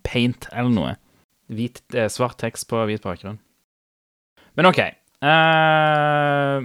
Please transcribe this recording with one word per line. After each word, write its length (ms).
Paint 500
eller 200
noe. 240
Hvit, 300
eh, 140
svart 320
tekst 260
på 220
hvit 160
bakgrunn. 340
Men 100
OK, 140
eh, 1800